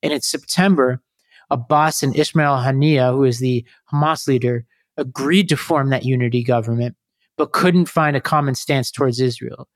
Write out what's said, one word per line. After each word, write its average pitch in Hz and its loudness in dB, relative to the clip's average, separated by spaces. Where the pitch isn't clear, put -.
And 156 0
in 143 -2
September, 147 0
Abbas 151 0
and 139 -2
Ismail 147 2
Haniyeh, 135 2
who 135 2
is 120 0
the 123 -2
Hamas 151 0
leader, 120 0
agreed 147 0
to 156 2
form 139 0
that 131 -2
unity 123 0
government, 120 -2
but 151 -4
couldn't 180 4
find 151 0
a 131 -2
common 143 0
stance 135 -2
towards 127 -2
Israel. 127 -6